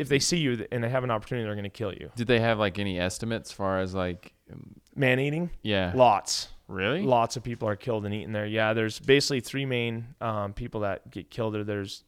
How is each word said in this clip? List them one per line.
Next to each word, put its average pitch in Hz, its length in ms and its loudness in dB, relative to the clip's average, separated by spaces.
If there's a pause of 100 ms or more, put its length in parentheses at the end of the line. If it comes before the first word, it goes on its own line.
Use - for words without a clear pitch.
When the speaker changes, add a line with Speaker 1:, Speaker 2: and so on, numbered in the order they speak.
Speaker 1:
if 139 80 -6
they 139 80 6
see 175 200 2
you 139 180 0
th-, 110 160 -6
and 120 120 -2
they 113 60 -2
have 127 140 0
an 123 80 -2
opportunity, 113 340 -4
they're 104 100 -4
gonna 101 140 -6
kill 98 240 -6
you. - 220 -12
Speaker 2:
Did 113 120 -2
they 120 120 6
have, 113 180 4
like, 101 220 2
any 95 200 -2
estimates 110 520 -4
as - 20 -14
far 95 260 0
as, 92 140 -2
like, 90 400 -4 (180)
um, - 240 -16 (200)
Speaker 1:
Man 127 240 4
eating? 151 320 -2 (100)
Speaker 2:
Yeah. 95 320 2
Speaker 1:
Lots. 120 540 6 (200)
Speaker 2:
Really? 107 360 -2
Speaker 1:
Lots 120 340 2
of 113 60 -10
people 120 240 -6
are 104 80 0
killed 110 300 -2
and 101 100 -4
eaten 101 160 -8
there. 107 160 -4
Yeah, 110 260 2
there's 110 260 0
basically 139 420 4
three 139 240 -4
main, 120 560 -4
um, 104 320 -2
people 117 280 -6
that 101 300 -4
get - 180 -12
killed. 110 240 -4
There, 104 100 -4
there's, 104 440 -6